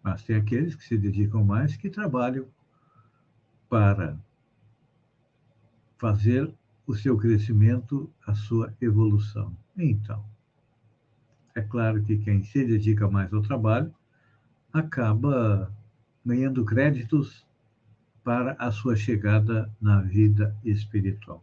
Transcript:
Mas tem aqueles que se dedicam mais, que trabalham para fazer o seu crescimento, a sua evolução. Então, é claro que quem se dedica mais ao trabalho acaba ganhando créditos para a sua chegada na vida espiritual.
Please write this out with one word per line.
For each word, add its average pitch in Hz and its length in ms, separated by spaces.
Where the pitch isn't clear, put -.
Mas 95 200
tem 113 140
aqueles 120 380
que - 100
se 117 120
dedicam 104 480
mais, 123 320
que 196 140
trabalham 131 560
para 98 480
fazer 117 540
o 127 80
seu 120 220
crescimento, 113 920
a 104 80
sua 113 460
evolução. 104 760
Então, 107 480
é 110 80
claro 110 400
que 107 160
quem 104 260
se 139 200
dedica 107 440
mais 98 240
ao 107 100
trabalho 113 500
acaba 117 1000
ganhando 127 400
créditos 131 840
para 123 360
a 120 120
sua 113 240
chegada 107 840
na 101 220
vida 104 520
espiritual. 101 800